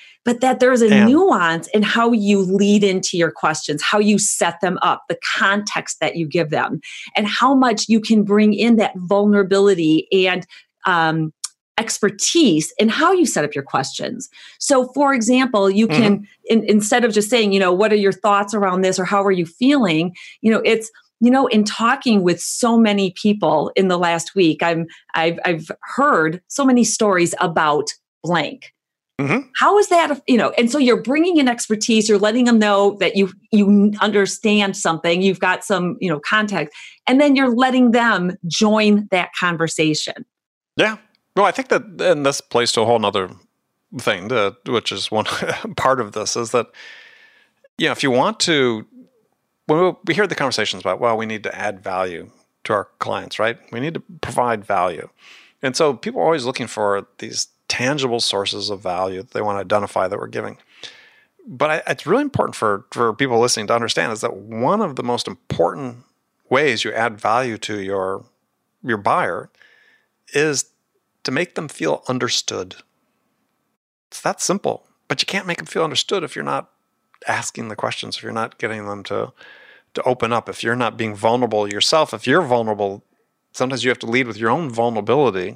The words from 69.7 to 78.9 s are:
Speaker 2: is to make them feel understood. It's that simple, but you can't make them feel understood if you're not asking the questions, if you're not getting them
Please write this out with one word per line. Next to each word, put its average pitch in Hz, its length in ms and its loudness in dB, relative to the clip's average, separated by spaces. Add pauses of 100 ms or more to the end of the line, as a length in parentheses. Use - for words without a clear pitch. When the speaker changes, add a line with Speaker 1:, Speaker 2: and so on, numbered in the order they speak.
Speaker 2:
is 143 320 0 (580)
to 135 80 -6
make 165 240 -6
them 165 140 -10
feel 151 400 -6
understood. 113 640 -6 (1300)
It's - 120 -18
that 185 200 -6
simple, 170 440 -4 (220)
but - 140 -4
you - 40 -2
can't 190 220 -6
make 170 100 -6
them 165 80 -14
feel 170 180 -4
understood 160 400 -4
if 143 120 -12
you're 147 100 -8
not 139 240 -6 (580)
asking 113 420 -6
the 104 60 -12
questions, 113 420 -8
if - 60 -16
you're 113 80 -10
not 113 260 -8
getting 107 280 -8
them 101 180 -12